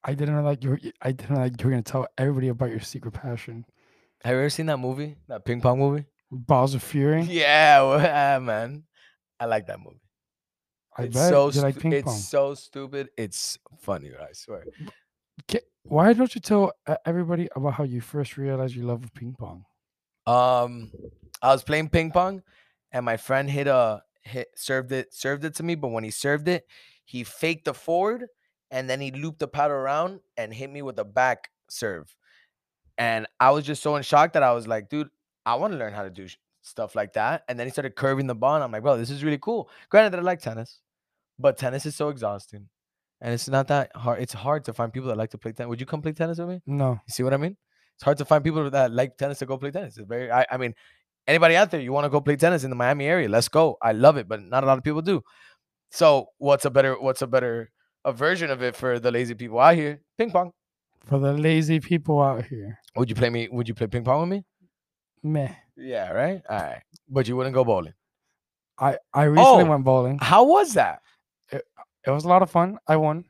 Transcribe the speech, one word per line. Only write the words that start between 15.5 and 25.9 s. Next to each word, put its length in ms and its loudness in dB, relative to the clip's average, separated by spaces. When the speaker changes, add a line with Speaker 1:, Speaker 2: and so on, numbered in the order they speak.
Speaker 1:
why 300 4
don't 200 0
you 80 -12
tell, 320 0
uh, 80 0
everybody 500 -4
about 180 -4
how 100 -6
you 180 -6
first 360 -10
realized 380 -6
your 100 -10
love 180 -6
of 100 -18
ping 240 -14
pong? 280 -16
Speaker 2:
Um, 680 2
I 80 6
was 120 4
playing 260 -2
ping 220 0
pong, 300 -2
and 140 -4
my 120 -2
friend 320 -2
hit 180 -2
a, 340 2
hit, 320 -12
served 360 -4
it, 220 -6
served 320 -6
it 100 -8
to 80 -10
me. 120 -4
But 140 -6
when 140 -6